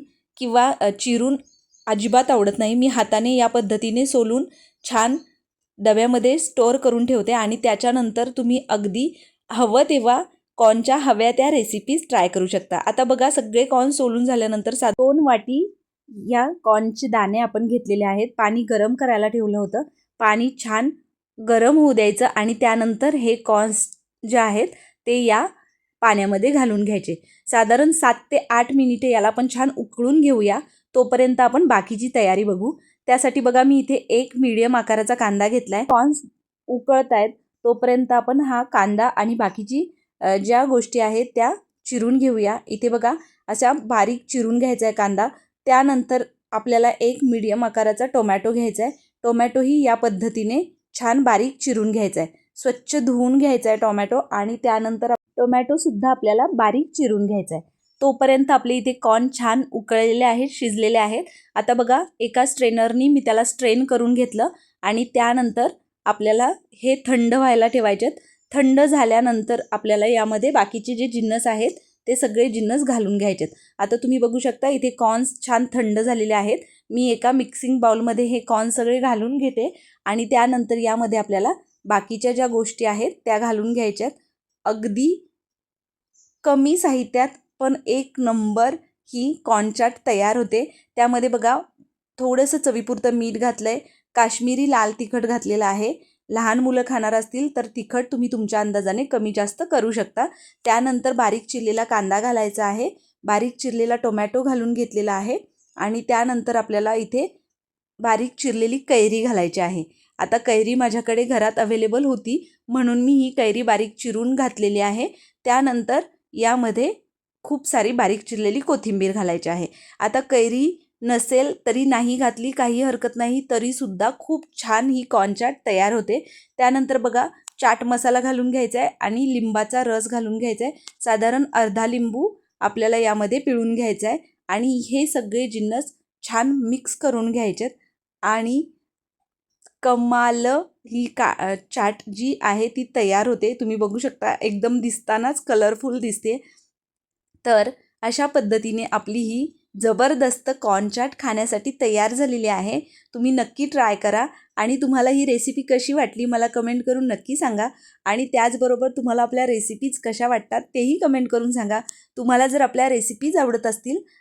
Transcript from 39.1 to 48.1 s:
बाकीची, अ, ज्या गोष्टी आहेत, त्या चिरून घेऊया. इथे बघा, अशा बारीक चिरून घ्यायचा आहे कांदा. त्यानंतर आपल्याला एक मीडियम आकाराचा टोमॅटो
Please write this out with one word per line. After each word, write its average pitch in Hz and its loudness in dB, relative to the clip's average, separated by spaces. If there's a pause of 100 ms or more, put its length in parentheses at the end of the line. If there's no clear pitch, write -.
बाकीची, 226 -4 (240)
अ, 190 2
ज्या 233 2
गोष्टी 240 0
आहेत, 220 0
त्या 240 2 (300)
चिरून 247 0
घेऊया. 220 2
इथे 220 -4
बघा, 233 0 (340)
अशा 240 2
बारीक 233 0
चिरून 240 0
घ्यायचा 247 0
आहे 214 0
कांदा. 202 0 (380)
त्यानंतर 262 2 (300)
आपल्याला 233 2
एक 240 -2
मीडियम 226 0
आकाराचा 214 0
टोमॅटो 220 0